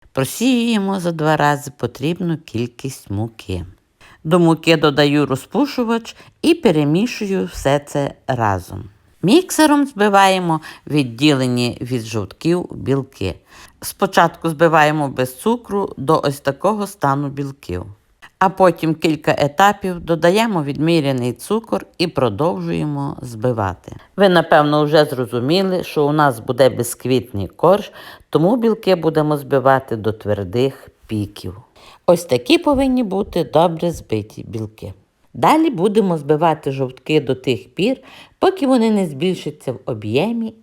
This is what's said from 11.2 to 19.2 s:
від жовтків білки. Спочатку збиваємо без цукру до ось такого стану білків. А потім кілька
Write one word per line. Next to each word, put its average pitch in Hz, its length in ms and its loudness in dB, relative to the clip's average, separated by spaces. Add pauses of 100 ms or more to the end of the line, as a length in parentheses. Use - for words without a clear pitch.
від 123 200 -4
жовтків 113 720 -4
білки. 117 640 -4 (460)
Спочатку - 680 0
збиваємо 156 600 2
без 127 300 -6
цукру 220 580 -4
до 151 260 2
ось 139 160 -2
такого 196 480 -2
стану 143 420 -2
білків. 135 560 -10 (540)
А 190 100 2
потім 175 460 2
кілька 156 420 0